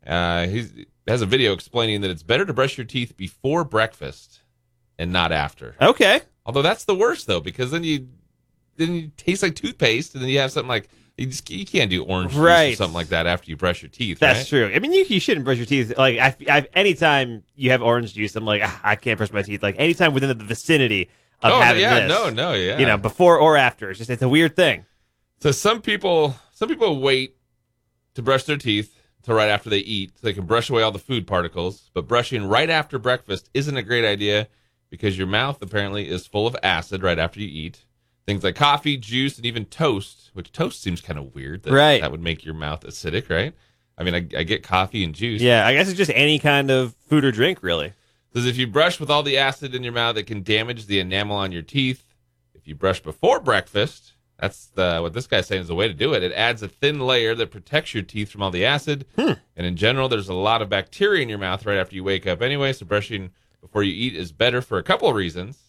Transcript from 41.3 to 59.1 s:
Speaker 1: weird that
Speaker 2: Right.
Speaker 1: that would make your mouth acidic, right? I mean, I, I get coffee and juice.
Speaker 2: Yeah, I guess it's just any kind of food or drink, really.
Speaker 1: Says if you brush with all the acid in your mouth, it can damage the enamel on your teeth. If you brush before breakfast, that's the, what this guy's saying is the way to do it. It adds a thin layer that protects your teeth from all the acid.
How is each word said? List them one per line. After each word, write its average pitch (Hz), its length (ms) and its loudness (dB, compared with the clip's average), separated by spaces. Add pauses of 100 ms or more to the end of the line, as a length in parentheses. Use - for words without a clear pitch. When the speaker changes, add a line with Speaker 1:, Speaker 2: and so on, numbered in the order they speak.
Speaker 1:
weird 71 300 -12
that - 100 0
Speaker 2:
Right. 139 280 6
Speaker 1:
that 69 100 -4
would 80 100 -10
make 82 240 -4
your 80 80 -10
mouth 78 320 -8
acidic, - 440 -6
right? 95 240 -2 (440)
I - 60 -8
mean, 87 100 -2
I, 87 40 -2 (220)
I 82 40 -2
get 92 200 -2
coffee 95 400 -2
and 80 120 -6
juice. 113 260 -4
Speaker 2:
Yeah, 120 240 6
I 123 80 4
guess 175 140 2
it's 180 100 -4
just 180 160 2
any 147 240 4
kind 139 320 2
of 127 240 2 (160)
food 147 160 4
or 131 60 4
drink, 131 320 0
really. 85 300 -2 (400)
Speaker 1:
Says 120 120 -2
if 123 120 -2
you 127 100 0
brush 156 320 2
with 147 100 -8
all 147 140 2
the 139 140 0
acid 135 360 -2
in 123 100 -6
your 120 80 -8
mouth, 117 260 0
it 107 100 -6
can 107 160 -8
damage 110 420 -2
the 98 140 0
enamel 98 360 -2
on 95 160 -2
your 82 120 -8
teeth. 131 400 -4 (500)
If - 140 -20
you 76 80 -14
brush 95 260 -2
before 180 380 0
breakfast, 107 760 -2 (240)
that's - 300 -6
the, 87 340 0
what 85 120 -6
this 120 140 -8
guy's 98 200 0
saying 95 160 -4
is 82 40 -12
the 82 80 -6
way 101 120 0
to 98 60 -4
do 127 200 -2
it. 98 100 -2
It 90 80 -2
adds 110 320 -2
a 98 40 -10
thin 147 320 -4
layer 120 360 0
that 113 160 -4
protects - 420 -6
your 104 100 -4
teeth 104 280 -8
from 101 120 -10
all 95 80 -2
the 87 140 0
acid. 139 400 -2 (120)